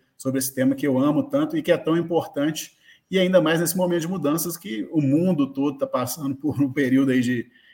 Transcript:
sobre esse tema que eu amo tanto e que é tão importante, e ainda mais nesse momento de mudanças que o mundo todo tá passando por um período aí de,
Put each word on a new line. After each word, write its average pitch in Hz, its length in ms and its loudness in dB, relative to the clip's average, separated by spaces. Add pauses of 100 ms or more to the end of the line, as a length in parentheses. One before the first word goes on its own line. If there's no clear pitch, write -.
(160)
sobre 135 220 -2
esse 131 160 -4
tema 135 200 2
que 147 120 -2
eu 131 120 2
amo 147 260 2
tanto 151 340 -2
e 147 40 0
que 175 100 4
é 160 40 4
tão 160 180 0
importante, 156 840 -2 (300)
e 185 80 0
ainda 185 220 4
mais 160 180 2
nesse 165 180 -2
momento 175 260 0
de 165 60 -4
mudanças 165 480 -2
que 214 360 -10
o 160 80 0
mundo 147 520 2
todo 139 240 -2
tá - 80 -6
passando 135 520 -4
por 143 260 -2
um 135 100 0
período 135 380 2
aí 127 100 4
de, 120 300 -2 (240)